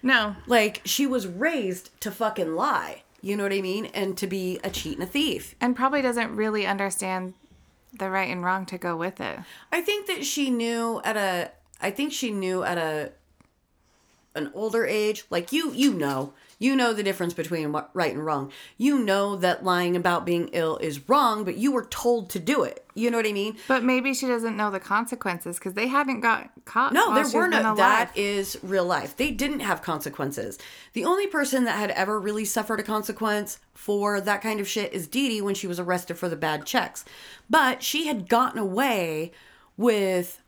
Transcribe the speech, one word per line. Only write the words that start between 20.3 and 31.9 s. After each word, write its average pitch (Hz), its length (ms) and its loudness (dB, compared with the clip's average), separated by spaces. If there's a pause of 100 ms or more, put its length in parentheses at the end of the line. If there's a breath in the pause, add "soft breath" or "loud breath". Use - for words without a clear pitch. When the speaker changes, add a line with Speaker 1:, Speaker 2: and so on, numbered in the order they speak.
Speaker 2:
ill 160 240 0
is 143 320 -6
wrong, 233 340 4
but 214 140 -4
you 254 160 2
were 247 140 0
told 233 440 0
to - 80 -4
do 196 240 2
it. - 220 -6 (100)
You 233 160 2
know 233 60 0
what 226 100 2
I 208 60 0
mean? 208 240 -2 (100)
Speaker 1:
But 262 160 2
maybe 254 300 2
she 262 160 -2
doesn't 226 300 0
know 208 120 2
the 196 80 -4
consequences 196 800 -4
'cause 185 140 -6
they 208 160 -2
hadn't 269 320 0
got 233 300 0 (160)
caught 254 260 2
Speaker 2:
No, 392 140 6
Speaker 1:
while 294 80 2
Speaker 2:
there 285 100 6
Speaker 1:
she's 247 100 -2
Speaker 2:
were 359 140 4
Speaker 1:
been 302 140 4
Speaker 2:
no, 220 100 2
Speaker 1:
alive. 214 60 2
Speaker 2:
that 208 380 6
is 202 460 -2
real 185 220 2
life. 175 320 -2
They 285 140 2
didn't 254 300 -2
have 214 220 0
consequences. 143 760 -4 (340 loud breath)
The 226 140 -4
only 392 200 2
person 285 380 2
that 226 140 0
had 208 140 -2